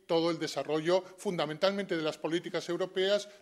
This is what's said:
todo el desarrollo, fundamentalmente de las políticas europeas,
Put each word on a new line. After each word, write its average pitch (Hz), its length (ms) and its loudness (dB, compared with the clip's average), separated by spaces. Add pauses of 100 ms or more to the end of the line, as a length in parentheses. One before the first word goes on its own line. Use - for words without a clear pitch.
todo 165 240 4
el 165 80 0
desarrollo, 156 640 0 (140)
fundamentalmente 180 800 0
de 156 60 -2
las 151 160 -2
políticas 165 500 -4
europeas, 185 580 0 (140)